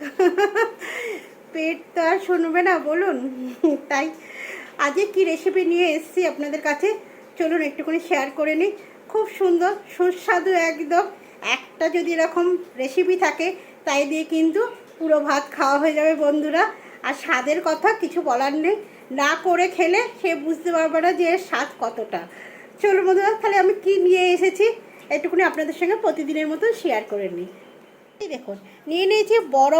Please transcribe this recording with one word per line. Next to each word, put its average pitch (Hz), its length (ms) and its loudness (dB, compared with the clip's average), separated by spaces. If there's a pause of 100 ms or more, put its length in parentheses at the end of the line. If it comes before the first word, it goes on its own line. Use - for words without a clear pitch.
(600)
<laughs> - 920 -6
পেট 320 260 -4 (140)
তো - 100 -4
আর 330 240 2
শুনবে 330 360 2
না 370 180 4
বলুন। 311 380 0 (720)
তাই 285 180 -2 (720)
আজকে 285 280 0
কি 381 180 0
রেসিপি 359 420 0
নিয়ে 349 240 2
এসেছি 320 380 -2
আপনাদের 294 340 -6
কাছে, 302 260 0 (480)
চলুন 330 260 0
একটুখানি 302 380 -4
শেয়ার 339 320 -2
করে 311 240 -2
নিই। 381 160 0 (360)
খুব 427 180 -2 (120)
সুন্দর 359 340 2 (220)
সুস্বাদু 359 580 0 (180)
একদম। 330 360 0 (500)
একটা - 340 -4
যদি 330 240 -2
এরকম 330 320 0 (320)
রেসিপি 349 400 0
থাকে, 330 300 0 (360)
তাই 277 220 0
দিয়ে 311 200 -4
কিন্তু 320 360 2 (340)
পুরো 311 240 2
ভাত 285 320 0
খাওয়া 277 280 2
হয়ে 302 200 0
যাবে 320 160 4
বন্ধুরা। 302 480 0 (400)
আর 269 180 -4
স্বাদের 294 400 0
কথা 320 320 0
কিছু 359 280 -4
বলার 277 340 0
নেই, 330 200 0 (360)
না 277 180 0 (140)
করে 349 240 4
খেলে 359 320 2 (180)
সে 370 180 -2
বুঝতে 320 360 -4
পারবে 320 300 2
না 349 100 4
যে 349 180 0
এর 359 100 2
স্বাদ 269 300 -6 (100)
কতটা। 226 420 -6 (580)
চলুন 392 260 4
বন্ধুরা, 392 260 4 (100)
তাহলে 403 220 2
আমি 381 180 4
কি 381 180 2
নিয়ে 359 240 4 (100)
এসেছি 381 320 2 (440)
একটুখানি 339 340 0
আপনাদের 311 360 -2
সঙ্গে 359 160 0
প্রতিদিনের 311 520 -2
মতো 320 260 -2
শেয়ার 240 380 -2
করে 202 180 -4
নিই। 180 200 -8 (720)
এই 415 80 -8
দেখুন, 247 300 -12 (300)
নিয়ে 339 200 0
নিয়েছি 427 280 4 (160)
বড় 277 280 6